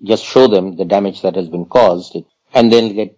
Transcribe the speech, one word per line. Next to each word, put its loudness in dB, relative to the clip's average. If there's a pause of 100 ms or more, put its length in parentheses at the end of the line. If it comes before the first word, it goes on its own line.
just -2
show 4
them 0
the -6
damage -2
that -2
has -6
been -8
caused, 0 (360)
and 2
they'll 2
get, -8